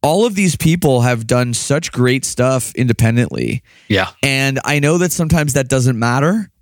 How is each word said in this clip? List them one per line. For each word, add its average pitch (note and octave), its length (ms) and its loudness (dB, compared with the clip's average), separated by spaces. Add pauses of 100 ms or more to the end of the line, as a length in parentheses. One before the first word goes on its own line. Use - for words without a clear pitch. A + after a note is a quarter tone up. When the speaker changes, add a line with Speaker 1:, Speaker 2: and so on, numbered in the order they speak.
Speaker 1:
all F#3 240 2
of A3 80 -2
these F#3 200 2
people D#3+ 460 2
have A#2+ 260 0
done B2 280 0
such C#3+ 360 -4
great B2+ 360 0
stuff B2+ 480 -2
independently. A#2 880 0 (260)
Speaker 2:
Yeah. F#2+ 220 0 (120)
Speaker 1:
And C3+ 400 0
I D3 160 0
know D3 200 2
that F3 140 0
sometimes D#3 420 -2
that C3+ 140 0
doesn't C3 300 2
matter C#3+ 520 0 (120)